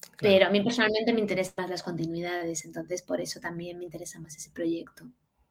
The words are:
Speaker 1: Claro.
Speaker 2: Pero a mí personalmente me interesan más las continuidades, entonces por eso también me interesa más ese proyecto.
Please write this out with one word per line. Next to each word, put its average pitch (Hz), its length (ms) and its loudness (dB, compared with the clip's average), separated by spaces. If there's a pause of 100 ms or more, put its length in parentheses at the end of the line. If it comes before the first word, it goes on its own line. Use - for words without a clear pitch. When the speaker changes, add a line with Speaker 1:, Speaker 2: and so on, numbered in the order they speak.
(180)
Speaker 1:
Claro. 208 180 8
Speaker 2:
Pero 190 100 8
a 175 60 6
mí 202 100 6
personalmente 220 500 2
me 226 100 4
interesan 190 360 0
más 175 120 -4
las 175 140 -6
continuidades, 170 840 -4
entonces 170 360 -8
por - 180 -2
eso 175 200 -8
también 175 400 -8
me 175 60 -10
interesa 170 340 -12
más 160 160 -14
ese - 160 -16
proyecto. 165 540 -4 (460)